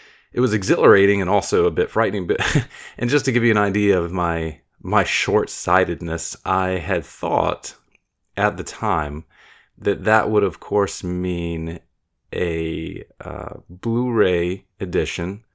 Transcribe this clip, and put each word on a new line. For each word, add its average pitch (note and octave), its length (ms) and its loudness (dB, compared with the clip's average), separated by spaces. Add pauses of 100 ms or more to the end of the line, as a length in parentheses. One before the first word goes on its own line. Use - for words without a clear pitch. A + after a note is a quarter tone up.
(320)
it A#2+ 80 -2
was A2+ 140 2
exhilarating G2+ 680 6
and F2+ 100 0
also F#2+ 360 2
a F2 40 4
bit E2+ 200 0
frightening. G#2 360 0
But, G2 140 0 (400)
<laughs> - 180 -20
and A#2+ 100 -2
just C3 180 0
to B2+ 60 2
give A#2 120 2
you A#2 60 4
an G#2 80 4
idea G2+ 420 2
of E2+ 120 -4
my, E2 480 -4 (200)
my F#2+ 240 0
short-sightedness, F2 1400 -2
I F#2 260 0
had F2 340 -2
thought - 720 -2 (600)
at G2+ 200 0
the F2+ 80 -8
time D#2 600 -4 (540)
that F#2 260 -2
that A2 260 4
would, G#2 140 4
of F2+ 160 -4
course, G2+ 440 -2
mean F2 760 -4 (520)
a, E2 720 -4 (160)
uh, - 340 -12 (160)
Blu-ray F#2+ 960 0 (140)
edition, F2+ 640 -4 (100)